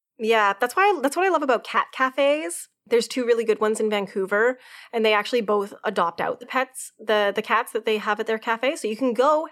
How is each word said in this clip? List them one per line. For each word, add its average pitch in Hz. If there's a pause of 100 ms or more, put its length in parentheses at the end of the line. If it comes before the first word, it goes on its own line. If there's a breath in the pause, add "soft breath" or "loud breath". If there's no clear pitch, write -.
(180)
Yeah, 214
that's 247
why, 392
that's 269
what 349
I 392
love 320
about 247
cat -
cafes. 294 (220)
There's 233
two 247
really 233
good 214
ones 214
in 214
Vancouver, 208 (360 loud breath)
and 226
they 220
actually 214
both 202 (100)
adopt -
out -
the 247
pets, -
the, 208
the 214
cats 233
that 220
they 214
have 208
at 220
their 220
cafe. 240
So 226
you 214
can 254
go 302